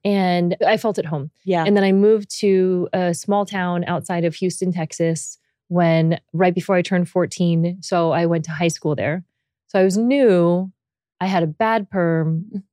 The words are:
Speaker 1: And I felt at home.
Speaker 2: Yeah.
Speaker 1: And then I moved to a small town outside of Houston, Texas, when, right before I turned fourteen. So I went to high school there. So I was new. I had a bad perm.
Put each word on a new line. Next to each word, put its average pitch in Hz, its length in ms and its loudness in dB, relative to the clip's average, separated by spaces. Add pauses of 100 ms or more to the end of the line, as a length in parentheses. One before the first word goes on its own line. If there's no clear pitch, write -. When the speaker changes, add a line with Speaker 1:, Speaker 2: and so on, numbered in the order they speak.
Speaker 1:
And 180 640 0
I 214 100 4
felt 208 220 -2
at 180 80 -4
home. 151 240 -6 (140)
Speaker 2:
Yeah. 175 200 0
Speaker 1:
And 208 100 2
then 196 100 4
I 190 80 4
moved 208 360 4 (120)
to 185 520 2
a 180 220 0
small 202 320 -2
town 180 380 -4
outside 170 420 -4
of 160 80 -2
Houston, 185 380 -4
Texas, 165 680 -4 (300)
when, 165 520 2 (140)
right 180 200 2
before 185 220 -2
I 180 60 2
turned 180 260 -2
fourteen. 170 720 0
So 170 300 0
I 170 160 2
went 165 180 0
to 170 60 -10
high 165 180 -2
school 151 260 -2
there. 151 300 -4 (440)
So 196 120 -2
I 190 40 6
was 190 120 2
new. 190 720 2 (480)
I 185 100 -2
had 185 140 0
a 165 40 0
bad 220 420 -2
perm. 165 760 -2 (100)